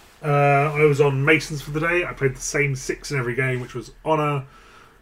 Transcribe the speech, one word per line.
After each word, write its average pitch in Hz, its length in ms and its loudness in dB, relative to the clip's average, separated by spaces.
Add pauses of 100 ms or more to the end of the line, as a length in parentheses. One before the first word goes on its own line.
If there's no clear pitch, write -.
(240)
Uh, 143 500 2
I 151 120 2
was 143 140 4
on 139 240 2
Masons 151 380 0
for - 100 -14
the 151 80 -4
day. 175 240 0
I 175 100 -8
played 135 220 -2
the - 60 -16
same 143 340 -2
six - 360 -8
in 139 80 -2
every 120 160 -4
game, 127 260 -2
which 120 140 -12
was 113 160 -12 (120)
Honor, 147 420 0 (560)